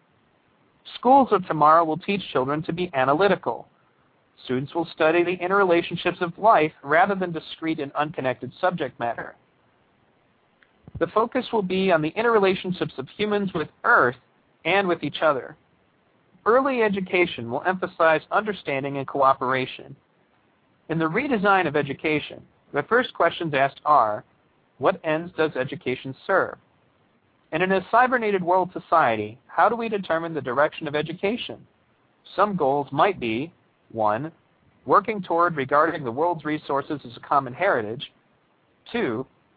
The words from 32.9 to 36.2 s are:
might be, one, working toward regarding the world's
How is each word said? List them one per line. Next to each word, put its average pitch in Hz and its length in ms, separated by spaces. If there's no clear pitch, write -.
might 151 300
be, 123 320
one, 113 400
working 196 360
toward 170 340
regarding 147 480
the 117 80
world's 160 320